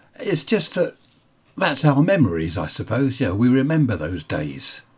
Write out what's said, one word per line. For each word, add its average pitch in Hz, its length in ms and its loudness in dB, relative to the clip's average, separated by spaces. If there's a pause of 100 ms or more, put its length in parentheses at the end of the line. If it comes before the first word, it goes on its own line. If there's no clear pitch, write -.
(200)
It's 170 240 -4
just 190 300 -2
that 180 220 -2 (600)
that's 156 280 0
our 143 180 6
memories, 87 540 2
I 80 100 -2
suppose. 117 540 -2
You 117 80 0
know, 90 60 -2
we 117 140 4
remember 135 480 2
those 85 260 -6
days. - 580 -8 (180)